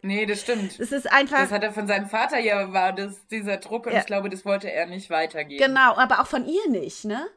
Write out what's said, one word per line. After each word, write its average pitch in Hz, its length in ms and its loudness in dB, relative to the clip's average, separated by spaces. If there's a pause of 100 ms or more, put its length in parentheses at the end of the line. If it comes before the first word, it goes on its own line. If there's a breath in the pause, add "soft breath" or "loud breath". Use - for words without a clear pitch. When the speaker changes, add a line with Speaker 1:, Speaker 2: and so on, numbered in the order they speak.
Speaker 1:
Nee, 202 240 0
das 208 160 -2
stimmt. 214 400 -2
Speaker 2:
Es 240 120 -4
ist 277 200 0
einfach 277 280 4
Speaker 1:
Das 269 100 2
hat 208 120 0
er 214 100 -2
von 208 140 -6
seinem 202 220 0
Vater 254 300 0
ja, 202 340 0
war 190 220 2
das, 196 320 -8
dieser 202 320 -4
Druck. 226 280 -8
Und 226 60 -2
Speaker 2:
Ja. 226 60 4
Speaker 1:
ich - 80 0
glaube, 202 240 -2
das 190 160 -10
wollte 202 260 -2
er 170 140 -2
nicht 185 240 -12
weitergeben. 160 520 -2
Speaker 2:
Genau, 262 340 6
aber 254 260 4
auch 254 40 0
von 269 200 -4
ihr 349 240 0
nicht, 180 340 -4
ne? 220 220 -4 (100)